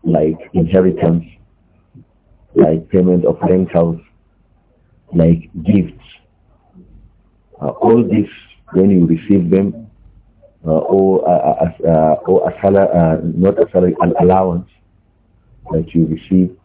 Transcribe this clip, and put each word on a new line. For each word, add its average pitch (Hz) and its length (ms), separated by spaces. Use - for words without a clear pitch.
like 80 360
inheritance, 85 680
like 82 320
payment 90 360
of - 140
rentals, 85 520
like 82 340
gifts. 98 400
Uh, 71 80
all 113 340
this, 104 260
when 95 180
you 90 160
receive 85 420
them, 101 380
uh, 80 40
or, 95 580
uh, 82 380
uh, - 220
uh, 78 260
or - 240
a - 100
sala-, 98 260
uh, 80 360
not 85 380
a - 100
salary, 90 300
an 87 200
allowance 92 480
that 80 240
you 82 120
receive 90 580